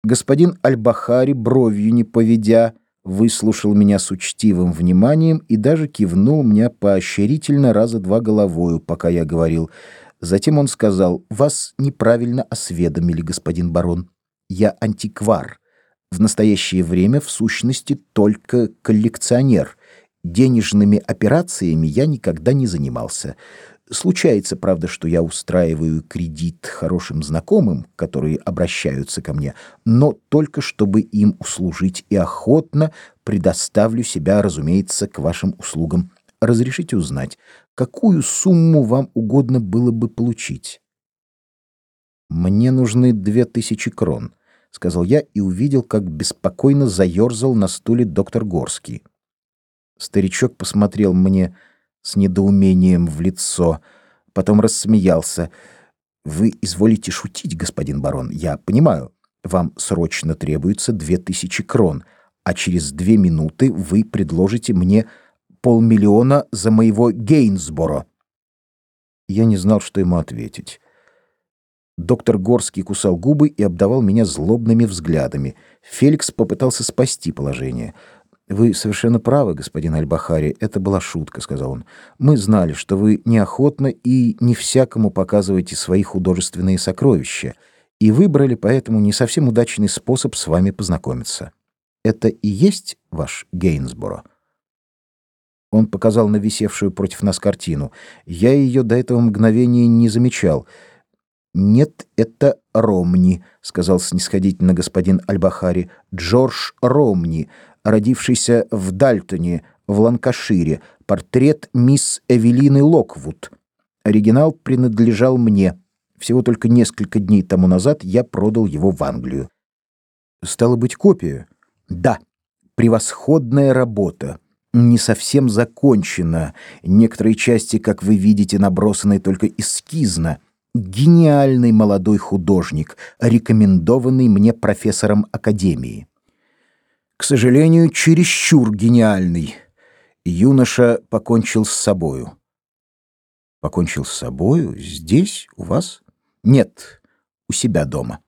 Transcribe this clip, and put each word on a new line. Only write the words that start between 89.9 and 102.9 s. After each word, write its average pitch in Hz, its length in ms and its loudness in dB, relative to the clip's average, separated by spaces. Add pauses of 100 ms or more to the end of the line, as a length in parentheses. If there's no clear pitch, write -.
с - 120 -8
вами 90 260 0
познакомиться. 80 800 -8 (520)
Это 113 240 0
и - 200 -4
есть 147 500 -2 (120)
ваш 78 420 -10
Гейнсборо?" 67 720 -4 (1500)
Он 110 140 4
показал 107 420 0
на 104 80 0
висевшую 104 540 -4
против 92 320 -6
нас 101 160 -2
картину. 76 540 -4 (340)
Я 90 260 2
её 135 300 2
до 113 140 0
этого 123 240 0
мгновения 117 640 2
не 117 240 4
замечал. 104 560 0 (880)
"Нет, 107 640 2
это 113 420 0 (160)
Ромни", 92 680 2 (200)